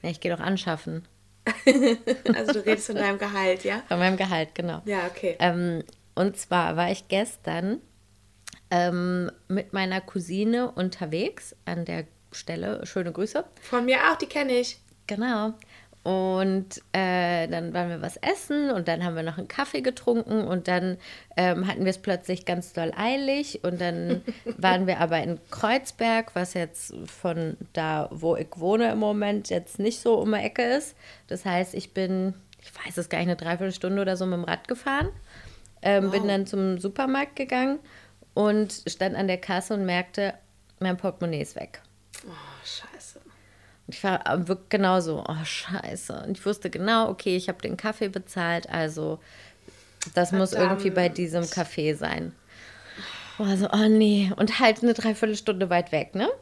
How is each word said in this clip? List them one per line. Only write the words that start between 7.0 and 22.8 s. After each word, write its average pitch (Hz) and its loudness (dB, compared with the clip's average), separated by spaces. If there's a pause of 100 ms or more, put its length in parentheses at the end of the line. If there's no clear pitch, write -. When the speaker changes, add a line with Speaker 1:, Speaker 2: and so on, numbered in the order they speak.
Speaker 1:
gestern, 190 -2 (920)
ähm, 180 2 (160)
mit 190 -2
meiner 190 -2
Cousine 202 -2
unterwegs 180 -4 (100)
an 170 -4
der 165 -6 (260)
Stelle. 175 -6
Schöne 175 -4
Grüße. 220 -2 (180)
Speaker 2:
Von 247 -2
mir 254 4 (140)
auch, 311 4
die - -2
kenne 277 0
ich. 247 0 (280)
Speaker 1:
Genau. 220 0 (500)
Und, 190 0 (100)
äh, 175 2
dann 170 -4
waren 175 0
wir 165 -6
was - -8
essen 294 -2
und 175 0
dann 170 0
haben 170 -2
wir 160 -4
noch 160 -4
einen 196 -8
Kaffee - -4
getrunken 233 0
und 180 -2
dann, 180 0 (400)
ähm, 180 4
hatten 196 0
wir 190 4
es 185 -4
plötzlich 185 -4
ganz 180 -4
doll 165 -2